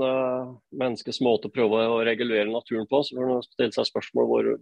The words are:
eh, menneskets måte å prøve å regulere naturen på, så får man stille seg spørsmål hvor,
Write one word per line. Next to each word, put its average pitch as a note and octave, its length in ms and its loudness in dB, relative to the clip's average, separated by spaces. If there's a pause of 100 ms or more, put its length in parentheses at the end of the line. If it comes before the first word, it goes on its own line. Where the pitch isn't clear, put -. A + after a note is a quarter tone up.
eh, C3 460 -2 (340)
menneskets A#2+ 420 -4
måte A#2 240 2
å G#2 80 -12
prøve A2+ 320 2
å A#2 160 2
regulere A2+ 480 0
naturen A2+ 400 -4
på, C#3 140 4
så C3 100 -12
får B2+ 140 -2
man B2 160 0
stille A#2 300 -2
seg A#2+ 120 0
spørsmål - 400 -2
hvor, A#2 220 2 (140)